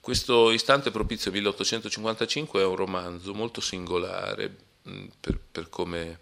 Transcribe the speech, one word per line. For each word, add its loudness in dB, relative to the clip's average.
Questo 6
Istante 4
propizio -2
milleottocentocinquantacinque 0
è 6
un 2
romanzo -4
molto -6
singolare, -4
mm, -14
per, -2
per -10
come -6